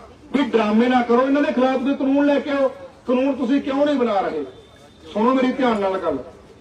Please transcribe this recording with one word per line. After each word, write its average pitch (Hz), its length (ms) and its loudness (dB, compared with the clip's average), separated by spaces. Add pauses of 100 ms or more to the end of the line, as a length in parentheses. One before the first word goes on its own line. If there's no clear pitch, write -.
(340)
ਵੀ 277 100 0
ਡਰਾਮੇ 220 440 2
ਨਾ 254 140 2
ਕਰੋ, 240 200 2
ਇਹਨਾਂ 277 200 2
ਦੇ 302 100 0
ਖਿਲਾਫ 254 300 0
ਕੋਈ 269 140 -2
ਕਾਨੂੰਨ 277 300 0
ਲੈ 285 140 2
ਕੇ 285 100 -6
ਆਓ। 277 180 0 (400)
ਕਾਨੂੰਨ 262 260 0
ਤੁਸੀਂ 254 280 0
ਕਿਉਂ 277 240 -2
ਨਹੀਂ 294 100 2
ਬਣਾ 226 240 0
ਰਹੇ? 160 260 -4 (680)
ਸੁਣੋ 226 200 2
ਮੇਰੀ 254 180 2
ਧਿਆਨ 240 280 0
ਨਾਲ 190 180 -2
ਗੱਲ। 160 200 -4 (440)